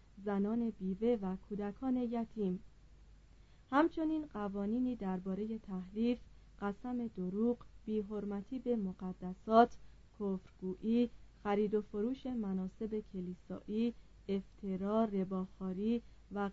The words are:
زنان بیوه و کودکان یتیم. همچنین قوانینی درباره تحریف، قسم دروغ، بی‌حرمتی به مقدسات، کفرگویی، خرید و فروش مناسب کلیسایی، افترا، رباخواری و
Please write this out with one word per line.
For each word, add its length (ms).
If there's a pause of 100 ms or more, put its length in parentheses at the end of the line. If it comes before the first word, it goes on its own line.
(260)
زنان 440
بیوه 520
و 140
کودکان 640
یتیم. 640 (1120)
همچنین 540
قوانینی 720
درباره 600
تحریف، 640 (420)
قسم 460
دروغ، 500 (280)
بی‌حرمتی 760
به 160
مقدسات، 1040 (420)
کفرگویی، 920 (340)
خرید 300
و 80
فروش 440
مناسب 800 (100)
کلیسایی، 800 (360)
افترا، 760
رباخواری 960 (300)
و 220